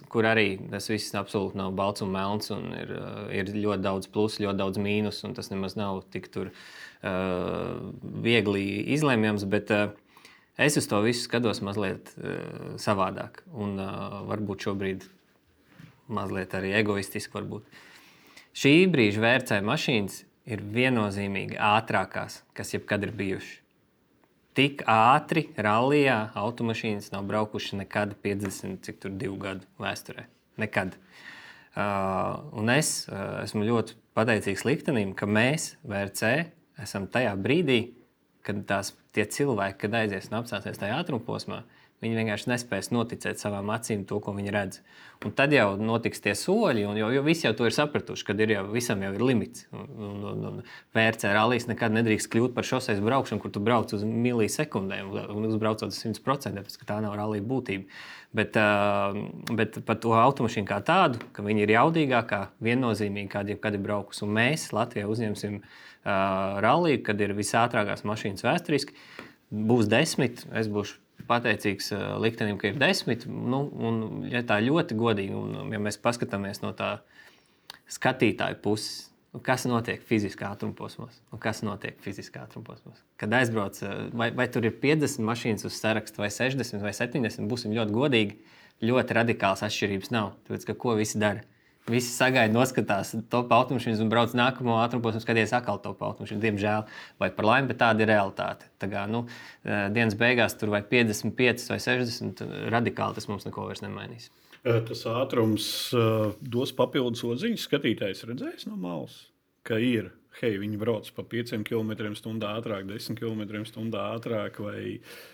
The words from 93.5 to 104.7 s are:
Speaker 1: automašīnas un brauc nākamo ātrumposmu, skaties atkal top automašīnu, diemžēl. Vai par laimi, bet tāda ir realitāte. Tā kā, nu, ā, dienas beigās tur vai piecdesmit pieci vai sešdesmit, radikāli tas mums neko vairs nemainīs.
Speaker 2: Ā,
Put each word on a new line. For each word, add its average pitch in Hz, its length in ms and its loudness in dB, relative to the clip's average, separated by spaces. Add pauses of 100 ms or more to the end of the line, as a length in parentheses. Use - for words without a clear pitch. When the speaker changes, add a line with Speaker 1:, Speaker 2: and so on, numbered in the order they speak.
Speaker 1:
automašīnas 120 480 2
un 110 80 4
brauc 117 240 4
nākamo 123 460 2
ātrumposmu, 117 420 0
skaties 113 320 2
atkal 107 240 0
top 101 240 -10
automašīnu, 104 400 -6
diemžēl. 104 380 2 (340)
Vai 98 160 0
par 104 160 -2
laimi, 127 220 6
bet 117 100 -4
tāda 110 240 6
ir 107 80 4
realitāte. 98 640 0
Tā 98 160 -6
kā, 101 160 -4
nu, 113 140 -2 (420)
ā, 104 220 0 (100)
dienas 113 240 4
beigās 120 400 4
tur 104 140 0
vai 104 100 2
piecdesmit 113 540 2
pieci 123 340 2
vai 107 80 0
sešdesmit, 120 640 -4 (300)
radikāli 104 420 0
tas 107 160 -8
mums 101 160 -8
neko 104 220 -8
vairs 101 160 -10
nemainīs. 101 420 -12 (400)
Speaker 2:
Ā, 117 160 4